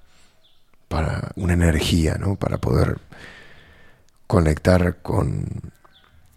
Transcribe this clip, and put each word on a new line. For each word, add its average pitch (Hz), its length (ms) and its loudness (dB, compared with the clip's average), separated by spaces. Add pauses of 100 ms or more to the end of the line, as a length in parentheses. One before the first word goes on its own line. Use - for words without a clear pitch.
(880)
para, - 480 -4
una 87 180 0
energía, 85 680 2
¿no? 98 160 -2
Para - 240 -4
poder - 400 0 (1300)
conectar 87 760 2
con, - 720 -4 (640)